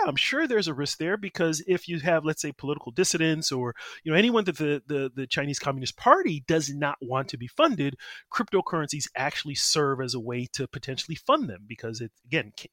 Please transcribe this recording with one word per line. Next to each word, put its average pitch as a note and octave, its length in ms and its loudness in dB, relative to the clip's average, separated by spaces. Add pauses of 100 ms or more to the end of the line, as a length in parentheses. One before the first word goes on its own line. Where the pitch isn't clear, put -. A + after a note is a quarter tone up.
I'm - 100 0
sure D#4 300 0
there's G#3+ 220 2
a D3+ 60 -4
risk C#3+ 240 -4
there, F3 180 0
because E3+ 500 -2
if F3+ 220 0
you E3+ 120 -2
have, D#3 260 2
let's D#3 160 0
say, D3 100 -4
political C#3 400 -6
dissidents D#3+ 580 2
or, B2 240 -2 (300)
you D#3+ 80 -2
know, D#3+ 60 6
anyone A3 260 4
that F3+ 140 -2
the, D3 280 0
the, C#3 280 -2
the C3 120 -6
Chinese C#3+ 320 -2
Communist C3+ 380 -4
Party B3+ 500 4
does D#3+ 220 2
not C#3+ 320 -2
want C3 280 -2
to C3+ 100 -10
be A#2+ 100 -10
funded, E3+ 480 2 (340)
cryptocurrencies E3 880 0
actually C#3+ 380 -2
serve C#3 480 2
as B2 100 -4
a B2+ 80 -4
way A#2+ 320 -4
to C3 160 -4
potentially C#3 460 -8
fund C4 340 2
them, G2 180 -12
because A2+ 360 -8
it, A2+ 100 -8 (140)
again, B2+ 320 -2
c-, - 140 -16